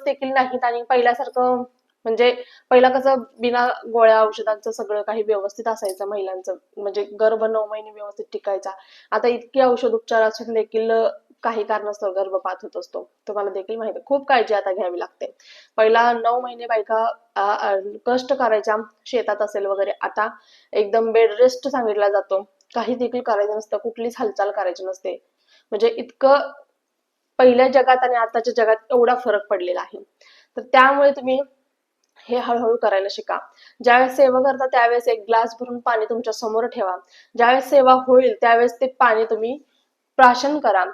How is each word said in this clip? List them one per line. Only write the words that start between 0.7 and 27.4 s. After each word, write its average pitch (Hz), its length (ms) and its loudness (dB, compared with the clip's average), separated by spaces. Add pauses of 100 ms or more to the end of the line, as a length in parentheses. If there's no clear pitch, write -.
पहिल्यासारखं, 247 840 0 (400)
म्हणजे, 240 400 0 (260)
पहिला 254 200 6
कसं 262 260 2 (240)
बिना 240 280 0
गोळ्या 220 540 2
औषधांचं 214 500 -2
सगळं 208 300 -6
काही 214 220 -6
व्यवस्थित 208 440 -4
असायचं 202 400 -6
महिलांचं, 190 480 -8 (220)
म्हणजे 202 260 -6
गर्भ 214 400 0
नऊ 220 240 -2
महिने 214 240 -12
व्यवस्थित 208 420 -16
टिकायचा. 196 380 -6 (400)
आता 220 160 0
इतके 240 340 0
औषध 247 300 2
उपचार 226 320 0
असून 220 300 -4
देखील 220 380 -2 (520)
काही 226 200 -4
कारणास्तव 208 480 -6
गर्भपात 190 520 -6
होत - 140 -16
असतो, 180 340 -14 (160)
तुम्हाला 202 220 -6
देखील 196 260 -8
माहिती 220 220 -8
आहे. - 80 -16
खूप 277 220 -2
काळजी 226 260 0
आता 196 200 -2
घ्यावी 180 260 -6
लागते. - 360 -12 (420)
पहिला 233 360 4
नऊ 233 280 -2
महिने 240 240 -12
बायका, 226 460 -2 (240)
अ, 208 320 -2
अ, 196 120 0 (260)
कष्ट 254 280 -2
करायच्या, 220 420 0 (300)
शेतात 220 360 -4
असेल 208 240 -4
वगैरे, 196 260 -2 (100)
आता 208 280 -4 (440)
एकदम 220 380 0
बेड 220 200 4
रेस्ट 254 360 2
सांगितला 214 420 0
जातो, 196 340 -2 (320)
काही 233 200 -4
देखील 247 260 -4
करायचं 208 340 -2
नसतं, 214 220 -6
कुठलीच 233 420 -8
हालचाल 202 320 -4
करायची 185 340 -6
नसते. 190 260 -10 (600)
म्हणजे 220 160 2
इतकं 254 480 2 (1000)
पहिल्या 254 300 6